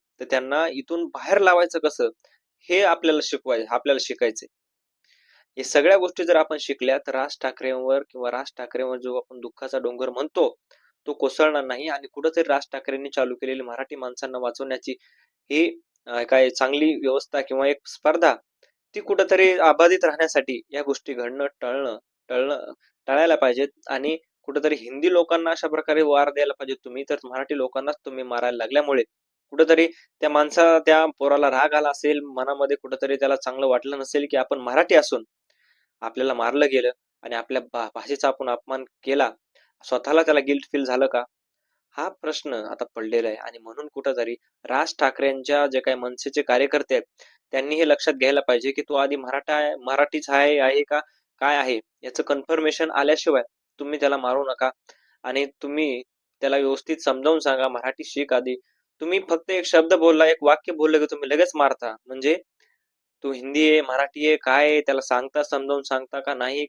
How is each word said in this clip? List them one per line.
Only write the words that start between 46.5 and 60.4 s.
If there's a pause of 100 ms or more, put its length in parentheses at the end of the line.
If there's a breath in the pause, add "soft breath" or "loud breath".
आहेत (280 soft breath)
त्यांनी
हे
लक्षात
घ्यायला
पाहिजे
की
तो
आधी
मराठा
आहे,
मराठीच
आहे,
आहे
का (420)
काय
आहे, (220)
याचं
कन्फर्मेशन
आल्याशिवाय (360)
तुम्ही
त्याला
मारू
नका. (540 soft breath)
आणि (160)
तुम्ही (400)
त्याला
व्यवस्थित
समजावून
सांगा,
मराठी
शिक
आधी, (460)
तुम्ही (100)
फक्त
एक
शब्द
बोलला,
एक